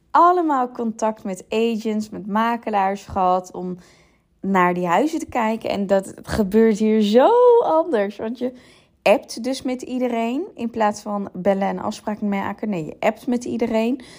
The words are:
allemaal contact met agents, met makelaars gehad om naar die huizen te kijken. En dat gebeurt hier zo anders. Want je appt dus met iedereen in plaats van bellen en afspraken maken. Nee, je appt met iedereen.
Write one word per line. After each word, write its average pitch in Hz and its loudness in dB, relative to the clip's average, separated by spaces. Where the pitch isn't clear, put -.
allemaal 311 4
contact 220 -4
met 190 -8
agents, 220 -2
met 180 -12
makelaars 208 -2
gehad 185 0
om 180 -8
naar 185 2
die 180 -4
huizen 277 0
te 311 -6
kijken. 226 -4
En 196 -2
dat 196 0
gebeurt 214 2
hier 220 2
zo 233 6
anders. 311 0
Want 233 -8
je 247 -6
appt 226 0
dus 262 -4
met 254 -6
iedereen 247 -4
in 233 -8
plaats 214 -2
van 202 -6
bellen 196 0
en 185 -4
afspraken 208 -6
maken. 202 -4
Nee, 170 -4
je - -12
appt 220 -2
met 240 -2
iedereen. 233 -2